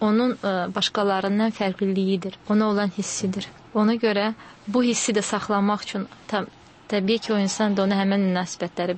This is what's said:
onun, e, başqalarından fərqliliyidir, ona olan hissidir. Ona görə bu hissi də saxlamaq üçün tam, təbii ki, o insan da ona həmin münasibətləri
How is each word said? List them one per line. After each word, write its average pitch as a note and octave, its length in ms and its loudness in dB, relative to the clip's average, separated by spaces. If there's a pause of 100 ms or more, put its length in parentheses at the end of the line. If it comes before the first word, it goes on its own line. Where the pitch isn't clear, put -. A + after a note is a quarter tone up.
onun, A3 300 4
e, F#3 440 -2
başqalarından G3+ 760 0
fərqliliyidir, F#3+ 840 -2 (160)
ona G#3+ 180 4
olan G3+ 200 0 (100)
hissidir. G3 500 -6 (260)
Ona A3 220 2
görə G#3+ 380 0 (340)
bu A#3+ 160 2
hissi A#3 300 0
də G#3 80 2
saxlamaq G3+ 640 0
üçün G3 220 -6 (200)
tam, F#3+ 200 -2 (420)
təbii G#3 300 2
ki, - 140 -4
o G#3 40 2
insan G3+ 400 0
da G3 60 2
ona G3 180 2
həmin G3 300 2
münasibətləri F3+ 680 -4